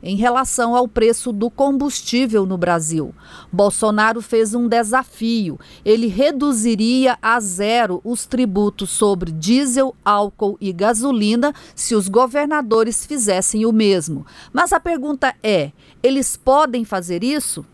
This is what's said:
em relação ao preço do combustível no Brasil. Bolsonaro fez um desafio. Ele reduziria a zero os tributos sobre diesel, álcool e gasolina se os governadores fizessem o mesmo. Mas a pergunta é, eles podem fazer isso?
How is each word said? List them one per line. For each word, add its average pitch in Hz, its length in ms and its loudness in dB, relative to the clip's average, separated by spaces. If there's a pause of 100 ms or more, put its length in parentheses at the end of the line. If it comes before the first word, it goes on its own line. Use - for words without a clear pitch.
em 185 120 -4
relação 240 600 0
ao 247 120 2
preço 226 440 0
do 214 180 -2
combustível 262 960 0
no 190 100 -2
Brasil. 165 600 -2 (360)
Bolsonaro 214 720 2
fez 220 320 0
um 240 140 0
desafio. 226 920 -2 (240)
Ele 226 220 4
reduziria 247 1120 2
a 233 200 0
zero 202 640 0
os 226 240 -6
tributos 208 640 -2
sobre 185 400 0
diesel, 254 640 0 (100)
álcool 202 560 0
e 196 100 -4
gasolina 226 800 0 (240)
se - 200 -4
os 196 120 0
governadores 240 1000 0
fizessem 214 580 -2
o 233 60 2
mesmo. 180 520 0 (300)
Mas 330 180 0
a 339 80 2
pergunta 294 600 -4
é, 170 300 0 (320)
eles 269 340 0
podem 262 480 2
fazer 175 380 -6
isso? 247 500 -4